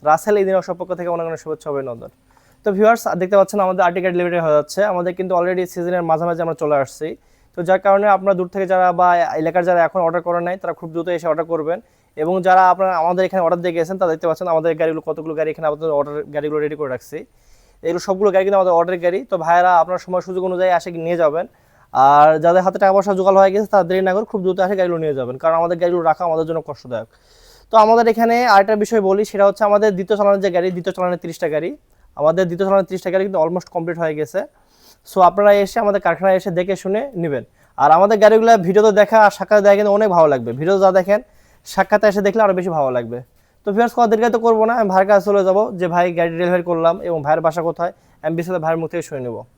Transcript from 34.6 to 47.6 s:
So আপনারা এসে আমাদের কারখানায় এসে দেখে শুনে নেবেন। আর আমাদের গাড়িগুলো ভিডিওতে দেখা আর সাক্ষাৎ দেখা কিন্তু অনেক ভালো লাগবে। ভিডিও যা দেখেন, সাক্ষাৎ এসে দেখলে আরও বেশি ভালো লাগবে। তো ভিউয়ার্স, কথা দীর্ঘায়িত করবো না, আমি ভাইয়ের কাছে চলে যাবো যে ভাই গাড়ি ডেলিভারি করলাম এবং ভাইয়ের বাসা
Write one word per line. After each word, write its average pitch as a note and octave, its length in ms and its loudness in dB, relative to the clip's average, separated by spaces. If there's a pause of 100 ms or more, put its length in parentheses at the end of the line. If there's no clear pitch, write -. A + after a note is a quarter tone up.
So F#3+ 80 0
আপনারা F#3+ 320 6
এসে G3+ 280 0
আমাদের G3+ 200 0
কারখানায় F#3 360 0
এসে F#3 140 -4
দেখে F3+ 260 -2
শুনে G#3+ 400 -6
নেবেন। D3 280 -4 (320)
আর C#3+ 140 4
আমাদের G3 280 4
গাড়িগুলো A3 380 6
ভিডিওতে G3+ 360 2
দেখা G#3 340 4
আর G3 40 6
সাক্ষাৎ G#3 340 0
দেখা G3+ 100 8
কিন্তু G#3 180 0
অনেক G#3 160 2
ভালো E3+ 200 4
লাগবে। B2 240 -2
ভিডিও E3 260 -2
যা F#3+ 140 4
দেখেন, F#3+ 280 0 (440)
সাক্ষাৎ G3+ 400 -2
এসে G3+ 180 2
দেখলে G#3 200 0
আরও G3 120 2
বেশি F3+ 140 -4
ভালো D3+ 220 -2
লাগবে। A#2+ 280 -6 (460)
তো - 80 -4
ভিউয়ার্স, A#3 240 0
কথা A#3+ 100 2
দীর্ঘায়িত A3 300 0
করবো A3+ 280 2
না, A3+ 160 0
আমি G#3+ 120 0
ভাইয়ের F#3+ 160 2
কাছে G3+ 160 4
চলে G3+ 200 2
যাবো F#3+ 180 2 (100)
যে F3+ 160 -4
ভাই F3 240 0
গাড়ি E3+ 180 -2
ডেলিভারি F3 320 -2
করলাম E3+ 400 0
এবং E3 200 -4
ভাইয়ের D#3 180 0
বাসা D#3+ 220 -2